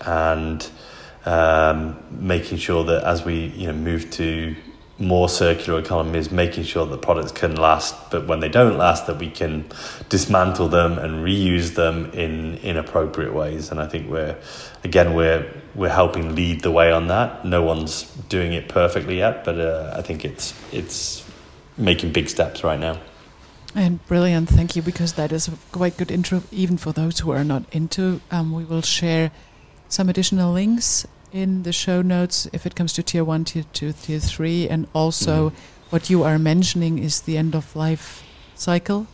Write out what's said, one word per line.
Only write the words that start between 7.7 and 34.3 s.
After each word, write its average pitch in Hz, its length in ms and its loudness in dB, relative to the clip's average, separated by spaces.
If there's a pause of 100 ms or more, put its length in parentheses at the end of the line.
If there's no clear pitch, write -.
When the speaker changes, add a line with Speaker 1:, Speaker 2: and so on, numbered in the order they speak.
Speaker 1:
but 78 180 -4
when 80 120 0
they 78 80 -2
don't 117 300 6
last, 85 300 4
that 78 100 -4
we 78 120 -8
can 78 400 -6 (380)
dismantle 90 600 2
them 85 280 4
and 80 280 -4
reuse 90 500 2
them 82 360 0
in, 80 480 -4
in 87 180 -4
appropriate 76 560 -2
ways. 76 360 -4
And 78 120 -6
I 76 60 -4
think 78 220 -8
we're, 78 280 -4 (480)
again, 87 280 6
we're, 82 320 4 (300)
we're 90 140 0
helping 85 440 2
lead 85 280 0
the 87 100 2
way 82 220 6
on 82 160 2
that. 104 360 -2
No 87 160 2
one's 80 420 -2 (260)
doing 87 240 -2
it - 160 -6
perfectly 87 480 2
yet, 110 260 0
but, 85 160 -2
uh, 80 380 -4
I 82 40 -6
think 80 220 -8
it's, - 300 -8 (180)
it's - 580 -8 (480)
making 87 360 0
big 80 160 0
steps - 340 -2
right 78 160 0
now. 80 220 -4 (720)
Speaker 2:
And 175 320 2
brilliant, 175 400 2
thank 170 300 6
you, 170 40 0
because 170 320 -2
that 156 200 -2
is 160 160 -2
a - 20 -6 (220)
quite 175 240 0
good 180 120 -2
intro, 180 320 0 (100)
even 180 260 0
for 156 160 -6
those 160 260 0
who 160 120 0
are 139 120 0
not 139 200 0 (100)
into. 180 480 -2 (100)
Um, 160 220 -2
we 165 100 -4
will 165 180 -2
share 165 500 0 (580)
some 185 200 2
additional 180 440 2
links 220 520 0 (320)
in 190 260 0
the 175 80 -2
show 180 300 0
notes 180 500 0
if - 140 -6
it 180 100 -6
comes 170 180 -2
to 175 100 -4
tier 170 200 0
one, 160 220 0
tier 160 280 -4
two, 147 200 -4
tier 156 260 -6
three, 160 500 0